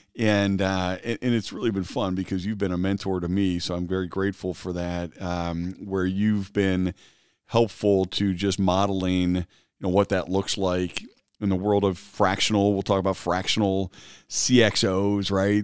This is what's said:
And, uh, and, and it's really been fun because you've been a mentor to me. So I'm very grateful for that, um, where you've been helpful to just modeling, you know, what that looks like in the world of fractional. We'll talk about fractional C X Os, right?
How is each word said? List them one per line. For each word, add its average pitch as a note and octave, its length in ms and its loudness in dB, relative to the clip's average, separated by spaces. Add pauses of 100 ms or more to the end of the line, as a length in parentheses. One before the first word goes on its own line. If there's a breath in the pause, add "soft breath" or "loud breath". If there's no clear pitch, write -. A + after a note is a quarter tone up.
(200 loud breath)
And, G2+ 420 2
uh, F#2 420 0
and, - 180 -6
and B2 140 0
it's A2 180 -2
really B2 180 -2
been F#2+ 120 -2
fun F#2+ 320 -4
because F#2 300 -4
you've G#2+ 140 -4
been F#2+ 120 -2
a F2+ 60 -2
mentor F#2+ 420 -2
to F2 80 -2
me. F#2 320 0
So F2 160 -4
I'm F2 120 -4
very F#2 200 -2
grateful F#2+ 480 -4
for F#2 180 -8
that, F2 480 -6
um, F2 520 -4 (100)
where F#2+ 220 -2
you've G2+ 480 0
been F#2 400 0 (520 soft breath)
helpful G2+ 600 2
to G2 280 0
just F#2+ 260 0
modeling, F#2 760 2
you F2+ 80 -2 (380 soft breath)
know, G2 80 -2
what F#2+ 200 4
that F2+ 200 0
looks F#2+ 280 0
like F#2 460 -2 (360)
in G#2 100 -2
the F#2+ 60 2
world G2+ 280 2
of F#2+ 160 0
fractional. G2+ 760 2
We'll G2 80 0
talk G2 180 2
about F#2+ 160 0
fractional F#2+ 760 -2 (340 loud breath)
C B2 360 4
X G#2 200 2
Os, G2 460 0
right? G2+ 340 2